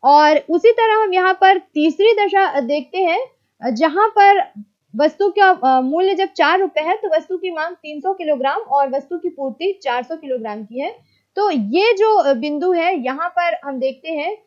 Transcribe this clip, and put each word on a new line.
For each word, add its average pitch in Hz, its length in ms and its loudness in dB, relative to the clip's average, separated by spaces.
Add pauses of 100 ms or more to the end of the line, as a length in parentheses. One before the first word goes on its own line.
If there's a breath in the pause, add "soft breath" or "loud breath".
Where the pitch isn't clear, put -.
और 302 360 6 (120)
उसी 349 220 4
तरह 440 300 2
हम 392 120 -2
यहाँ 370 200 2
पर 381 240 4
तीसरी 392 680 0
दशा 381 340 0
देखते 285 380 -4
हैं, 381 280 0 (480)
जहाँ 320 340 0
पर 403 440 4 (440)
वस्तु 320 420 0
का, 392 100 6
अ, 262 320 2
मूल्य 339 340 0
जब 370 140 -2
चार 339 320 0
रुपए 330 200 -2
है, 339 160 -2
तो 370 200 -4
वस्तु 330 200 -6
की 370 140 -8
मांग 330 240 -8
तीन 302 260 -14
सौ 359 120 -4
किलोग्राम 302 480 -4
और 277 300 -2
वस्तु 277 280 -6
की 349 100 -6
पूर्ति 320 540 -8
चार 247 200 -4
सौ 320 140 -10
किलोग्राम 220 480 -8
की 233 160 -12
है। 392 180 -10 (380)
तो 403 140 0
ये 302 420 0
जो, 427 240 2
अ, 277 160 2
बिंदु 294 400 -2
है, 339 320 -2
यहाँ 277 240 -6
पर 349 360 -4
हम 277 140 -8
देखते 262 300 -6
हैं 330 380 -6